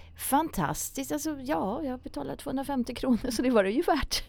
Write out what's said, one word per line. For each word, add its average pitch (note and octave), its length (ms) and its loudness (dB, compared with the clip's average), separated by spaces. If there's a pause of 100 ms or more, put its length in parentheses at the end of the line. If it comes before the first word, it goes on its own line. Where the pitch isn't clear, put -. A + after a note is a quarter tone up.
(160)
Fantastiskt. C4 960 0
Alltså, D4 300 -4
ja, C4+ 420 -2
jag B3+ 160 -4
betalade C#4 380 -8
tvåhundrafemtio C4+ 580 -2
kronor, B3 360 2
så A#3 100 0
det B3 80 4
var A3 140 8
det F#3+ 80 2
ju C#4 100 2
värt. D#4 480 2